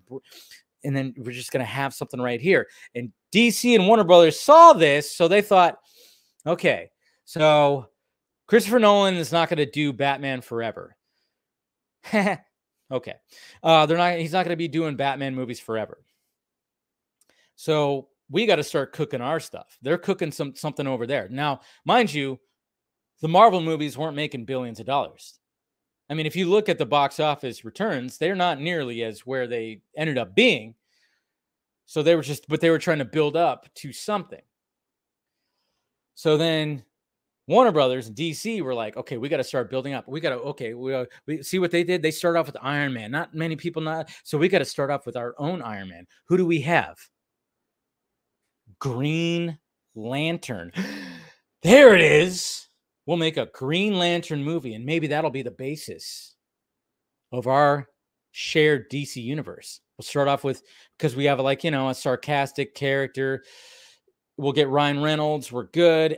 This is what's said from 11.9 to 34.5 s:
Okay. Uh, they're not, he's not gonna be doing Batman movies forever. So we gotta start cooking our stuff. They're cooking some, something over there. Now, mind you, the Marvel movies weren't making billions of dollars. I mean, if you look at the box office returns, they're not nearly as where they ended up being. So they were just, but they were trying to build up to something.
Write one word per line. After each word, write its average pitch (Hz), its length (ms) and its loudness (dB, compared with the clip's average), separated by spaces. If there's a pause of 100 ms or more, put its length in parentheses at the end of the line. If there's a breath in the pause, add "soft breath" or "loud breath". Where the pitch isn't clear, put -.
Okay. - 260 -8 (500 loud breath)
Uh, 160 200 6
they're 160 120 0
not, 175 200 0
he's 160 160 -6
not 180 120 0
gonna 170 100 -4
be 165 140 -4
doing 156 260 -4
Batman 135 400 -4
movies 123 240 -8
forever. - 460 -8 (1500)
So 143 540 -2 (200)
we 202 160 0
gotta 165 160 4
start 143 300 -4
cooking 143 280 -6
our 151 200 -4
stuff. - 420 -18
They're 156 160 0
cooking 180 320 -4
some, 139 240 -8
something 147 320 -8
over 123 180 -4
there. 113 240 -4
Now, 135 340 -6 (220 soft breath)
mind 196 300 2
you, 135 240 -6 (800)
the 156 60 -2
Marvel 185 340 6
movies 151 380 -4
weren't 156 160 -6
making 147 300 -8
billions 123 340 -8
of 110 80 -16
dollars. - 540 -6 (680)
I 143 60 -8
mean, 156 120 -4
if 147 100 -8
you 175 120 -2
look 208 200 2
at 165 100 0
the 147 80 -4
box 143 320 0
office 143 460 -4
returns, 127 540 -8
they're 185 180 -2
not 175 240 -2
nearly 139 420 -6
as 110 240 -10
where 127 220 -6
they 113 320 -8 (160)
ended 151 200 -4
up 101 200 -6
being. 127 400 2 (1080)
So 151 180 -4
they 170 100 6
were 160 80 2
just, 135 260 -8
but 151 120 -2
they 165 100 4
were 160 80 4
trying 156 200 -2
to 139 60 -4
build 147 320 -2
up 160 300 0 (120)
to 135 140 -14
something. - 500 -8 (1700)